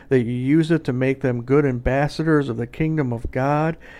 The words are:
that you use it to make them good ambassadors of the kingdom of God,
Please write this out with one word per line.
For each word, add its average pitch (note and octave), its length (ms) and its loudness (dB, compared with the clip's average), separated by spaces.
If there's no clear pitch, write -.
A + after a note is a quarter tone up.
that C3 140 4
you A#2 100 -2
use C#3+ 400 2
it D#3+ 140 0
to C3+ 80 -2
make C3 260 0
them B2 240 -2
good C#3 220 2
ambassadors C#3 840 0
of A#2+ 80 -4
the A#2+ 100 -4
kingdom D#3 460 -2
of A#2 180 -6
God, D3 460 0